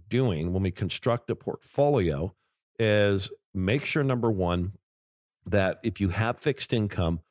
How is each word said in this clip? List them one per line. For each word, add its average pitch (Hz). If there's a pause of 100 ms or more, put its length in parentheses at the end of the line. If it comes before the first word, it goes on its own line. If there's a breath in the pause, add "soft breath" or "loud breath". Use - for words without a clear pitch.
doing 90
when 95
we 95
construct 117
a -
portfolio 98 (460)
is 104 (240)
make 101
sure, 151
number 120
one, 90 (720)
that 95
if 110
you 98
have 113
fixed -
income, 92